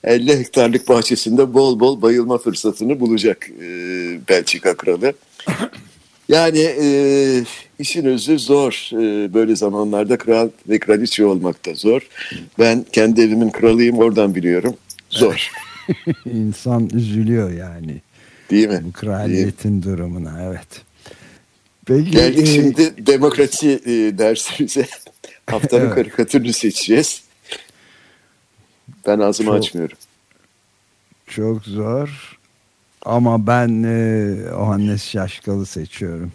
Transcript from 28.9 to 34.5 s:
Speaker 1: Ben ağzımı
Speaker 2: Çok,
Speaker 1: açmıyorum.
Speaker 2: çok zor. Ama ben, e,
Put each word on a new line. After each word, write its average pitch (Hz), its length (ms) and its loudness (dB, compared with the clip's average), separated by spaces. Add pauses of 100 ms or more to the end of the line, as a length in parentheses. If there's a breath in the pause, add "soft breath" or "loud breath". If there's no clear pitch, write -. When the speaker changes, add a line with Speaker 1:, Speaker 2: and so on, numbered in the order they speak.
Speaker 1:
Ben 104 120 2
ağzımı 104 320 0
Speaker 2:
Çok, 104 80 2
Speaker 1:
açmıyorum. 87 400 -6 (1300)
Speaker 2:
çok 110 380 -4
zor. 117 760 -8 (640)
Ama 117 440 0
ben, 117 360 2
e, 107 720 -2